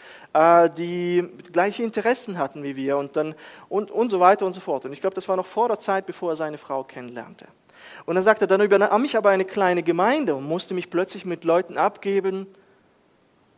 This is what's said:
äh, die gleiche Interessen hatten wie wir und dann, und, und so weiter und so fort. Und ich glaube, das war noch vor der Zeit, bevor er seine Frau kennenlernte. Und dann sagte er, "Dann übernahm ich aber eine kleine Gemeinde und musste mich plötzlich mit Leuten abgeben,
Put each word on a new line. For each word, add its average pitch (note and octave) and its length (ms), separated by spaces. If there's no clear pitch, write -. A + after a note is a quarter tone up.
äh, E3+ 360
die F3 600
gleiche G3+ 320
Interessen A3 540
hatten C#3+ 260
wie C#3 100
wir C3+ 220
und C#3+ 180
dann, D#3 220
und, G3+ 240
und A3+ 180
so G3 80
weiter G3 260
und F#3 80
so F#3 80
fort. D3 240
Und C3+ 80
ich C#3+ 80
glaube, F#3 140
das F#3 140
war F#3+ 80
noch F#3 100
vor A#3 220
der G#3+ 100
Zeit, F#3+ 280
bevor F3 240
er D#3 60
seine D3+ 220
Frau C3+ 240
kennenlernte. B2 640
Und - 120
dann F#3 80
sagte G#3+ 220
er, - 20
"Dann G3 140
übernahm G3+ 420
ich C4 120
aber G#3 140
eine F#3+ 140
kleine F3+ 380
Gemeinde F3+ 520
und C3+ 100
musste F3 300
mich F3+ 160
plötzlich F#3+ 340
mit E3+ 200
Leuten F3+ 340
abgeben, F#3+ 680